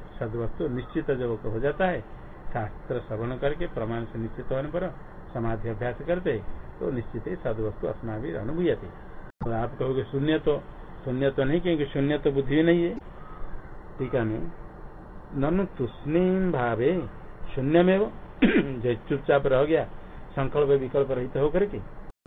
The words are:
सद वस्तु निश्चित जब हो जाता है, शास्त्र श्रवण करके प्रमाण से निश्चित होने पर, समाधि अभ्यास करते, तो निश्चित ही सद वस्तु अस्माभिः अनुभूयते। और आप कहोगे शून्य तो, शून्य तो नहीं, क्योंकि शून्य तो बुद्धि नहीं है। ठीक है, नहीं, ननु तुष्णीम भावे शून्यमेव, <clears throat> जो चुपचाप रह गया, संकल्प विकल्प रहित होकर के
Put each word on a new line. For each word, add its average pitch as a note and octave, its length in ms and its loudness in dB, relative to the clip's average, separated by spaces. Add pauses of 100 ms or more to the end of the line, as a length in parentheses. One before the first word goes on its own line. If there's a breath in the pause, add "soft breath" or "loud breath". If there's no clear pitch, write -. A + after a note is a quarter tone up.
(200)
सद A2+ 160 -4
वस्तु A#2 320 -2
निश्चित B2+ 420 -4
जब A#2+ 340 0
हो A2 160 -2
जाता C#3+ 260 2
है, D#3+ 140 0 (520)
शास्त्र A#2 460 -4
श्रवण A#2 380 -4
करके C#3 300 0
प्रमाण A#2 380 -4
से A2+ 140 -8
निश्चित A2+ 340 -6
होने C#3 160 -2
पर, E3+ 260 -4 (400)
समाधि A#2 340 -2
अभ्यास A#2 380 -4
करते, E3+ 360 0 (380)
तो E3 100 -2
निश्चित A#2 360 -4
ही F3 100 -4
सद A2+ 240 -2
वस्तु G#2+ 260 -2
अस्माभिः A#2 540 -4
अनुभूयते। D#3 720 -2 (360)
और A2+ 60 0
आप A2+ 260 -2
कहोगे C3 260 0
शून्य D3+ 340 2
तो, D3 200 2 (460)
शून्य C3 260 2
तो C3+ 140 2
नहीं, D3+ 160 4
क्योंकि E3 260 2
शून्य C#3+ 320 2
तो D3 140 4
बुद्धि C#3 300 4
नहीं E3+ 220 6
है। F#3 100 0 (1040)
ठीक C3 160 -4
है, A#2+ 100 4
नहीं, G#2+ 240 0 (840)
ननु D#3+ 300 2
तुष्णीम F3+ 880 2
भावे B2 560 2 (460)
शून्यमेव, F3+ 580 6 (140)
<clears throat> - 180 2
जो B2 500 4
चुपचाप C#3 520 2
रह C3+ 180 6
गया, D3 200 4 (480 loud breath)
संकल्प C#3 360 2
विकल्प C3+ 420 4
रहित B2+ 260 -2
होकर D#3+ 300 4
के D#3 120 -4 (480)